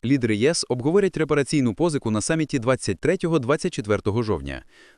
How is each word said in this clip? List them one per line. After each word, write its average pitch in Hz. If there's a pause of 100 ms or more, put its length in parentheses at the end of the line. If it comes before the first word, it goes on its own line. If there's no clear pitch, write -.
Лідери 120
Є 120
С -
обговорять 160
репараційну 143
позику 147
на 107
саміті 156
двадцять 117
третього-двадцять 165
четвертого 104
жовтня. 69 (340)